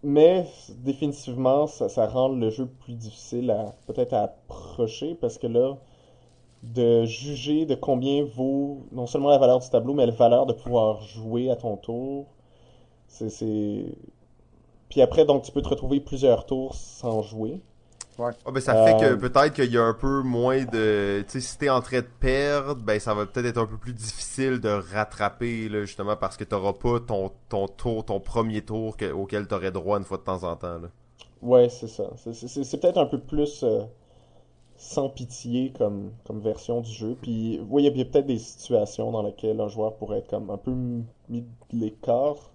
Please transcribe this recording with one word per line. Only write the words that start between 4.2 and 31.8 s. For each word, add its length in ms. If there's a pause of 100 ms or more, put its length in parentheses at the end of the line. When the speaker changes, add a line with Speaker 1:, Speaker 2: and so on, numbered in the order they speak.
Speaker 1:
approcher, 920
parce 220
que 100
là, 300 (840)
de 420
juger 600
de 100
combien 500
vaut 560 (100)
non 160
seulement 220
la 80
valeur 220
du 100
tableau, 240
mais 120
la 60
valeur 340
de 80
pouvoir 500
jouer 460
à 60
ton 220
tour, 500 (800)
c'est, 220
c'est, 560 (1040)
puis 120
après, 240
donc, 180
tu 100
peux 80
te 80
retrouver 320
plusieurs 440
tours 300
sans 460
jouer. 400 (560)
Speaker 2:
Ouais. 140 (140)
Speaker 3:
Ah, 60
ben, 80
ça 260
fait 140
que 140
Speaker 1:
Euh, 20
Speaker 3:
peut-être 380
qu'il 180
y 60
a 80
un 80
peu 300
moins 420
de, 600
tu 40
sais, 100
si 180
t'es 120
en 100
train 220
de 60 (120)
perdre, 560
ben, 240
ça 140
va 120
peut-être 200
être 120
un 80
peu 120
plus 160
difficile 680
de 80
rattraper, 1000
là, 160
justement, 320
parce 180
que 80
t'auras 300
pas 260
ton, 320 (160)
ton 220
tour, 340
ton 160
premier 420
tour 360
que, 120
auquel 380
t'aurais 240
droit 260
une 60
fois 140
de 60
temps 200
en 140
temps, 220
là. 100 (520)
Speaker 1:
Ouais, 280
c'est 180